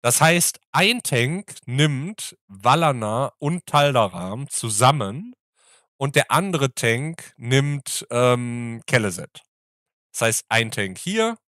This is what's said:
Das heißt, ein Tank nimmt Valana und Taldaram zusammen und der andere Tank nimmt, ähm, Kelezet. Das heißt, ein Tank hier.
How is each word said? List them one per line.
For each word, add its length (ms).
Das 180
heißt, 380
ein 300
Tank 540
nimmt 720
Valana 920
und 260
Taldaram 840
zusammen 840
und 180
der 140
andere 460
Tank 600
nimmt, 760
ähm, 720
Kelezet. 560
Das 80
heißt, 280
ein 200
Tank 300
hier. 400